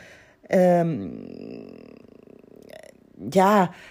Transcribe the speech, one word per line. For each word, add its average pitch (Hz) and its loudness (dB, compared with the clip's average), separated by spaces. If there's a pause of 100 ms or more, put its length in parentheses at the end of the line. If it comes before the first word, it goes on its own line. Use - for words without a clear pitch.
(480)
ähm, 64 -2 (1600)
ja, 190 4 (180)